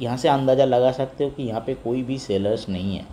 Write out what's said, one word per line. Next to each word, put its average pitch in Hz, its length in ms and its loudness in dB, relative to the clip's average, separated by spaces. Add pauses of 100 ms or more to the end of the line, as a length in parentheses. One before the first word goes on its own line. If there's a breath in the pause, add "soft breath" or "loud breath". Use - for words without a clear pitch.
यहाँ 120 160 -2
से 151 120 0
अंदाज़ा 135 360 4
लगा 127 280 4
सकते 139 320 -4
हो 139 60 -2
कि 143 120 -8
यहाँ 110 180 -4
पे 135 140 -4
कोई 127 280 -4
भी 131 160 -4
sellers 101 500 0
नहीं 92 280 -2
है, - 160 -10